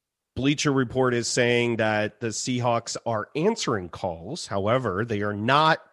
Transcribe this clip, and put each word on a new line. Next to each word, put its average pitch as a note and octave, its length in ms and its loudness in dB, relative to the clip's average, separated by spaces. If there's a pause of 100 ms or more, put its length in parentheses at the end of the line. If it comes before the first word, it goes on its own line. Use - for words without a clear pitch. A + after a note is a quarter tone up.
(360)
Bleacher C#3+ 380 2
Report B2+ 400 2
is A#2 160 0
saying A#2+ 480 4
that G#2+ 420 0
the A#2 80 -4
Seahawks A#2+ 800 -2
are A2 320 -4
answering D3+ 500 -2
calls. F2 600 -8
However, G#2 580 0
they G#2+ 160 -4
are G#2 120 -4
not, C#3+ 460 2 (140)